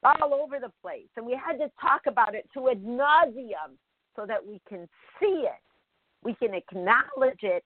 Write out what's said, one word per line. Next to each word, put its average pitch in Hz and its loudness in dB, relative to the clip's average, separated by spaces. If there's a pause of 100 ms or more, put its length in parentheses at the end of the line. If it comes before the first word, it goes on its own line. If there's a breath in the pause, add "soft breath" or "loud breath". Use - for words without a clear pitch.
all 294 4
over 277 -4
the 202 -12 (100)
place. - -12
And 226 -12
we 240 -4
had 262 -6
to 294 -4
talk - 2
about 214 2
it 208 -10 (100)
to 262 2
ad 208 -2
nauseam 240 0 (380)
so 208 -10
that 202 -4
we 208 -16
can 180 -14 (360)
see 349 2
it. 123 -8 (600)
We 226 -4
can 226 -2
acknowledge 233 0
it. 180 -2